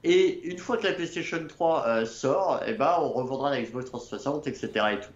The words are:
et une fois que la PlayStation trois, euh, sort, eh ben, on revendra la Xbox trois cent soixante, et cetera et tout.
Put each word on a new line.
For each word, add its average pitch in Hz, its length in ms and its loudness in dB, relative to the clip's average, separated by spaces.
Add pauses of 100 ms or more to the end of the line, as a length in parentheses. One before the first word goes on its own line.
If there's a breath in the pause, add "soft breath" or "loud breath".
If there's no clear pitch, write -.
et 180 400 4
une 175 140 -8
fois 233 180 -2
que 208 100 -2
la 185 60 2
PlayStation 170 460 -4 (100)
trois, 160 380 2
euh, 113 180 2
sort, 151 640 0
eh 113 60 -2
ben, 143 280 2
on 139 100 0
revendra 127 400 -2
la 127 100 0
Xbox 123 260 -6
trois 117 140 -10
cent - 60 -14
soixante, 147 400 -4
et 127 80 -4
cetera 107 380 0
et 101 80 -2
tout. - 160 -16